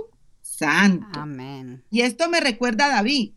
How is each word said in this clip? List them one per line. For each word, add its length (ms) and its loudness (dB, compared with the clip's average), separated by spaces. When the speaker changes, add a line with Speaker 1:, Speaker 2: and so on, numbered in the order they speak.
Speaker 1:
Santo. 640 2
Speaker 2:
Amén. 720 -12
Speaker 1:
Y 120 2
esto 260 0
me 120 2
recuerda 460 0
a 40 2
David, 460 0